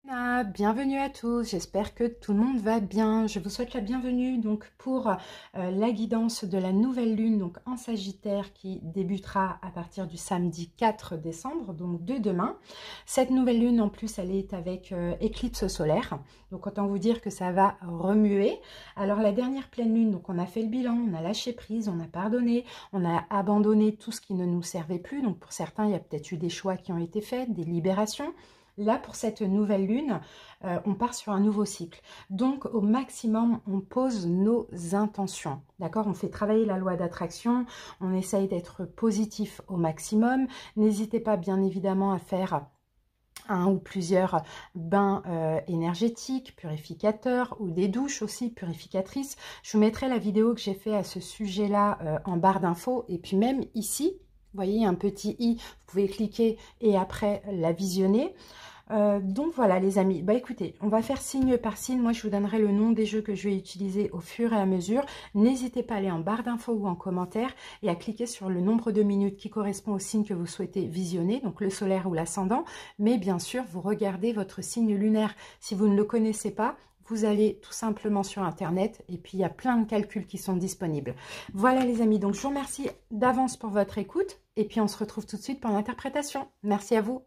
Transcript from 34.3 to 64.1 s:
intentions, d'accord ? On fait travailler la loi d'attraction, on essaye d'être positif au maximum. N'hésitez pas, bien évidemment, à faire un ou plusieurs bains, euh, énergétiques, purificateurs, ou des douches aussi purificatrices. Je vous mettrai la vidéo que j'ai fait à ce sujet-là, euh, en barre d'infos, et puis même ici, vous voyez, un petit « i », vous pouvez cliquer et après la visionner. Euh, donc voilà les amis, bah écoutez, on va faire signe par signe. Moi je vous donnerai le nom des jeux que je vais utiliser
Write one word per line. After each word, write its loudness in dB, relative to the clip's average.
intentions, -2
d'accord ? -2
On 0
fait -4
travailler 2
la 0
loi 0
d'attraction, -2
on 0
essaye 0
d'être -6
positif -2
au -4
maximum. 2
N'hésitez 2
pas, 2
bien 0
évidemment, 2
à -2
faire -2
un 2
ou 4
plusieurs 2
bains, 2
euh, 0
énergétiques, -2
purificateurs, -2
ou -4
des 2
douches -2
aussi -4
purificatrices. -6
Je -12
vous 6
mettrai 4
la 0
vidéo 2
que -14
j'ai -4
fait -4
à 0
ce -8
sujet-là, 0
euh, -2
en 0
barre 4
d'infos, 0
et -4
puis -4
même 2
ici, -2
vous -10
voyez, 2
un 4
petit « -2
i », 2
vous -18
pouvez 2
cliquer 0
et 4
après 0
la 2
visionner. 2
Euh, 2
donc -2
voilà 4
les 2
amis, 4
bah 4
écoutez, -4
on 0
va 4
faire -4
signe 2
par -2
signe. -2
Moi 4
je -2
vous -4
donnerai 0
le 4
nom 4
des 2
jeux -2
que -4
je -2
vais 2
utiliser -2